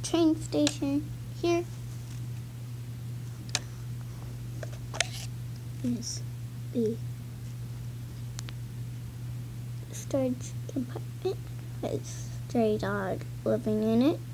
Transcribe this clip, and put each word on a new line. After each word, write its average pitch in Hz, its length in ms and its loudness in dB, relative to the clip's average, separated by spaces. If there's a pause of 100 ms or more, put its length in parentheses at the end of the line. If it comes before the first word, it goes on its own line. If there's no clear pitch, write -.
Train 320 380 8
station 294 680 4 (320)
here. 339 220 6 (4000)
Is - 360 0 (520)
the 226 240 4 (3000)
storage - 580 0 (160)
compartment - 720 -2 (440)
with - 480 -2 (200)
stray 220 280 6
dog 196 440 0 (240)
living 214 380 4
in 226 180 8
it. 294 180 8 (140)